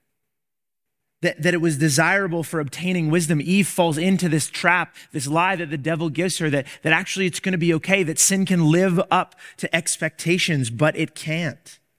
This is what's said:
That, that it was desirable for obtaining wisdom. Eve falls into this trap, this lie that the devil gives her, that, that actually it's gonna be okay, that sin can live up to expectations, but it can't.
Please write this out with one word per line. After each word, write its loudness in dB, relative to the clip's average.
That, -2
that 2
it 0
was 2
desirable 2
for -6
obtaining -2
wisdom. 2
Eve 2
falls 0
into 2
this 0
trap, 0
this -6
lie 0
that -8
the -4
devil -2
gives -2
her, -2
that, -2
that 0
actually 0
it's -4
gonna -2
be 2
okay, 0
that -2
sin 2
can 4
live 4
up 0
to -4
expectations, -2
but 0
it -6
can't. -8